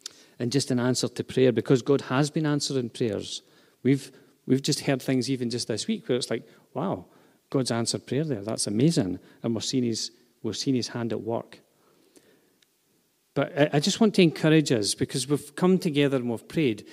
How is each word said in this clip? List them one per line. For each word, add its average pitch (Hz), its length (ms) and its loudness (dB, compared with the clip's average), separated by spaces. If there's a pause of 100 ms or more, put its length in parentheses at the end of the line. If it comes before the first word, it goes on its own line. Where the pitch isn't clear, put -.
(400)
And 120 120 -2
just 135 200 0
an 123 80 2
answer 123 280 0
to - 160 -6
prayer, 127 280 4
because 120 320 2
God 139 180 2
has 143 300 0
been 160 160 -2
answering 139 420 -2
prayers. 98 540 -6 (400)
We've, 135 280 2 (360)
we've 135 160 2
just 151 160 -2
heard 139 200 0
things 127 300 -2
even 123 220 -2
just 120 160 -6
this - 180 -4
week 214 240 -6
where 127 80 2
it's - 140 -4
like, 117 160 -6 (260)
"Wow, 127 320 -4 (460)
God's 131 180 0
answered 113 380 -4
prayer 131 160 -2
there. 131 180 -4
That's 110 240 -6
amazing." 107 540 2 (240)
And 117 100 0
we're 107 80 -4
seeing 131 220 -2
his, 113 260 -4 (320)
we're 110 120 -6
seeing 135 220 -2
his 117 120 -2
hand 117 260 -6
at 104 80 -6
work. 113 380 -8 (1800)
But - 240 0
I, 151 140 6
I 143 60 4
just 190 200 -2
want 220 160 4
to 190 80 6
encourage 156 480 4
us, 104 240 0
because 131 320 -4
we've 143 280 -4
come 185 220 4
together 143 400 0
and 120 140 -2
we've 110 160 -6
prayed, 135 340 -2 (120)